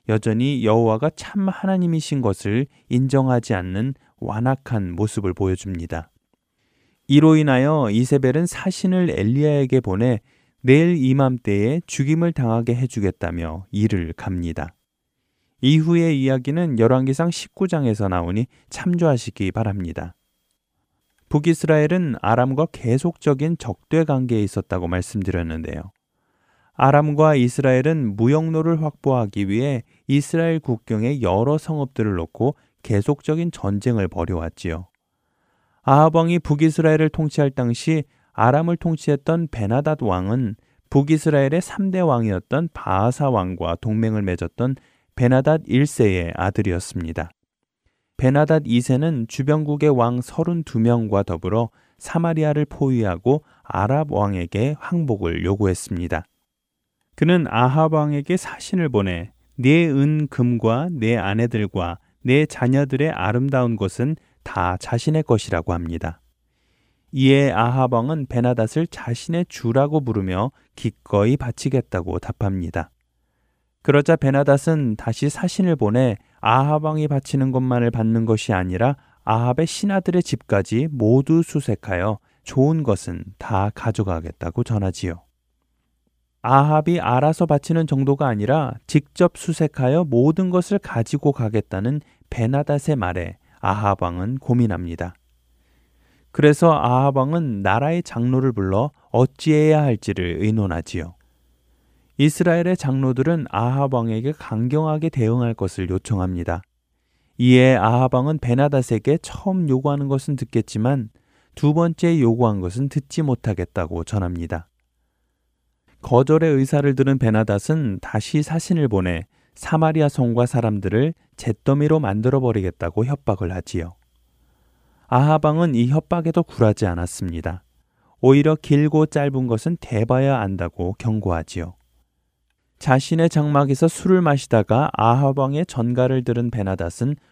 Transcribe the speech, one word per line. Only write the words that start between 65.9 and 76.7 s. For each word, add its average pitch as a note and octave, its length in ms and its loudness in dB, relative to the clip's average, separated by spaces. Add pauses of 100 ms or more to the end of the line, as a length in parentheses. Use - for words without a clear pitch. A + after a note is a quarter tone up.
이에 C3+ 400 4
아합 B2 420 0
왕은 C3 340 -2
베나닷을 B2 600 0
자신의 E3 600 -6
주라고 C#3+ 540 0
부르며 G#2 500 -2 (240)
기꺼이 G#2+ 600 0
바치겠다고 A2+ 840 -4
답합니다. F#2 720 -6 (920)
그러자 C#3+ 320 4
베나닷은 C#3 800 2
다시 - 320 -4
사신을 F3 460 0
보내 A#2 420 2 (240)
아합 C#3+ 440 2